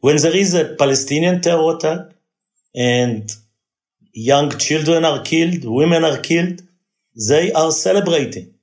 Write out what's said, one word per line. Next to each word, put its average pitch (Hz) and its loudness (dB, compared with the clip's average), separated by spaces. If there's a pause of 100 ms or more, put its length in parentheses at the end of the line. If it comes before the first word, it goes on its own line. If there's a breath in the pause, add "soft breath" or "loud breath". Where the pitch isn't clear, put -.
When 147 4
there 165 2
is 190 0
a 165 0
Palestinian 147 0
terror 165 0
attack 165 -2 (760)
and 123 -2 (840)
young 139 0
children 156 0
are 147 0
killed, 165 -2
women 160 2
are - 0
killed, 175 -2 (680)
they 160 2
are 160 0
celebrating. 170 -2 (100)